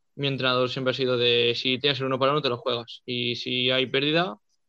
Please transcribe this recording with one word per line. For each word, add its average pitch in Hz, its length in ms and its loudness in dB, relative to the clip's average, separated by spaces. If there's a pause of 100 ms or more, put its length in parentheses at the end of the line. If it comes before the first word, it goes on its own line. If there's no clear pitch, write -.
(160)
mi 139 120 -4
entrenador 127 420 0
siempre 131 220 -2
ha - 40 0
sido 127 220 0
de, 120 380 4
"Si 127 220 0
tienes 139 220 0
el 135 60 -4
uno 131 140 -2
para 135 120 4
uno, 151 100 2
te 139 80 -2
lo 120 80 -2
juegas. 120 480 -6
Y 120 300 -2
si 127 340 -2
hay 131 180 2
pérdida, 156 500 0 (320)